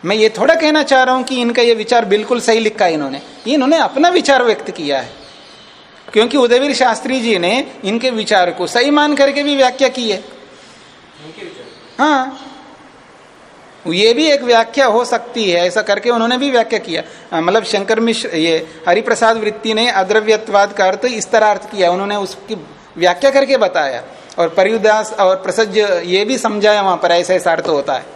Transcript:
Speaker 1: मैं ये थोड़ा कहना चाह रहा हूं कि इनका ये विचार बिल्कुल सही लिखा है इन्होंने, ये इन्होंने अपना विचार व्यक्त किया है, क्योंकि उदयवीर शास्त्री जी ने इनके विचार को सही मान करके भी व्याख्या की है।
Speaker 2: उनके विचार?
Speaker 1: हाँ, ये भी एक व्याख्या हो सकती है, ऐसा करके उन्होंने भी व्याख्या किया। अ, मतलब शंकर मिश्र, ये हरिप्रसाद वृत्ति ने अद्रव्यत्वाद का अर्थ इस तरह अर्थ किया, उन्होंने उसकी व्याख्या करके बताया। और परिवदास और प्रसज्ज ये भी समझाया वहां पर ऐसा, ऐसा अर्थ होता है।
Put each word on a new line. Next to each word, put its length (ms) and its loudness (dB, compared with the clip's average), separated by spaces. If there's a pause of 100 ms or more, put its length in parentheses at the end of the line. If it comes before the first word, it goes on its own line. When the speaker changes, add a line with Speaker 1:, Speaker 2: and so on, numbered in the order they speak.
Speaker 1:
मैं 120 0
ये 120 2
थोड़ा 260 2
कहना 280 2
चाह 200 4
रहा 120 2
हूं 80 -2
कि 180 -4
इनका 220 0
ये 120 4
विचार 300 0
बिल्कुल 360 0
सही 200 2
लिखा 240 0
है 100 2
इन्होंने, 280 -6 (240)
ये 80 0
इन्होंने 220 2
अपना 320 0
विचार 340 2
व्यक्त 280 -2
किया 300 -4
है, 100 -14 (1000)
क्योंकि 260 2
उदयवीर 360 2
शास्त्री 460 0
जी 180 0
ने 340 -2 (120)
इनके 260 -2
विचार 400 0
को 160 -6
सही 240 0
मान 240 2
करके 280 0
भी 140 -2
व्याख्या 320 2
की 220 -4
है। 80 -4
Speaker 2:
उनके 1300 -20
विचार? 600 -8
Speaker 1:
हाँ, 440 -2 (1400)
ये 260 2
भी 140 2
एक 160 2
व्याख्या 440 2
हो 180 2
सकती 460 -4
है, 160 2
ऐसा 160 -2
करके 280 -2
उन्होंने 280 0
भी 120 -2
व्याख्या 280 0
किया। 240 -8 (300)
अ, 80 -2
मतलब 240 0
शंकर 360 -2
मिश्र, 360 -2
ये 320 -2 (200)
हरिप्रसाद 480 2
वृत्ति 380 -4
ने 160 0
अद्रव्यत्वाद 840 0
का 140 0
अर्थ 180 -2
इस 260 -4
तरह 200 4
अर्थ 200 -4
किया, 200 0
उन्होंने 260 -4
उसकी 380 -8 (420)
व्याख्या 340 2
करके 260 2
बताया। 480 0 (340)
और 100 2
परिवदास 640 2
और 240 2
प्रसज्ज 420 -2 (260)
ये 200 0
भी 140 -2
समझाया 440 0
वहां 140 0
पर 140 0
ऐसा, 240 2
ऐसा 180 0
अर्थ 140 -4
होता 280 -2
है। 220 -6